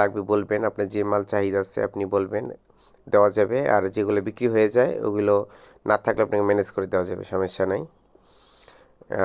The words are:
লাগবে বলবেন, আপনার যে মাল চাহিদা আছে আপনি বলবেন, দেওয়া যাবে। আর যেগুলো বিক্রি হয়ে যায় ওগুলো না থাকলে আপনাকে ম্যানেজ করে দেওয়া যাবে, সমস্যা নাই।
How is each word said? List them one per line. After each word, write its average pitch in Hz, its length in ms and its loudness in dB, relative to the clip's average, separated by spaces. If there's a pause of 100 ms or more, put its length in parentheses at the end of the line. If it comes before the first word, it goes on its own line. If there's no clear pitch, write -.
লাগবে 104 200 0 (120)
বলবেন, 104 280 0 (100)
আপনার 101 240 -4
যে 104 60 0 (100)
মাল 104 120 2 (100)
চাহিদা 98 320 0
আছে - 140 -6 (100)
আপনি 101 140 -8 (140)
বলবেন, 101 300 -2 (640)
দেওয়া 104 240 6
যাবে। 107 220 2 (160)
আর 101 80 4 (120)
যেগুলো 104 340 0
বিক্রি 120 260 -2
হয়ে 107 220 4
যায় 127 160 4 (140)
ওগুলো 104 300 2 (540)
না 104 140 4
থাকলে 110 220 2
আপনাকে 104 220 0
ম্যানেজ 101 260 2
করে 95 180 -4
দেওয়া 92 180 0
যাবে, 92 120 -8 (100)
সমস্যা 95 400 -2
নাই। 104 100 -4 (1400)